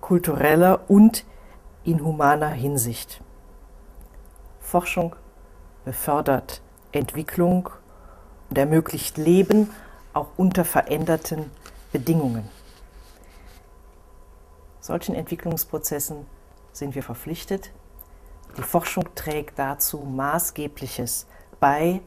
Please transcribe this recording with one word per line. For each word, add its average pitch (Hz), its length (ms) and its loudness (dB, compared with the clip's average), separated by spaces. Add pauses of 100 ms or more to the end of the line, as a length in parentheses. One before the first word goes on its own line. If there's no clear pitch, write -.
kultureller 165 880 4
und 214 380 8 (580)
in 165 180 0
humaner 151 460 2
Hinsicht. 127 720 -4 (1400)
Forschung 175 560 -2 (720)
befördert 143 760 -2 (300)
Entwicklung 175 760 0 (800)
und - 80 -4
ermöglicht 151 600 0
Leben 190 500 4 (460)
auch 147 140 -2 (100)
unter 185 260 2
veränderten 156 840 -2 (420)
Bedingungen. 127 560 0 (2250)
Solchen 175 340 -4
Entwicklungsprozessen 160 1080 -6 (480)
sind 139 220 -8
wir 135 80 -6
verpflichtet. 165 680 -8 (840)
Die 135 60 -10
Forschung - 420 -2 (100)
trägt 151 440 -8
dazu 143 400 -4
Maßgebliches 139 1300 -6 (320)
bei. 160 480 2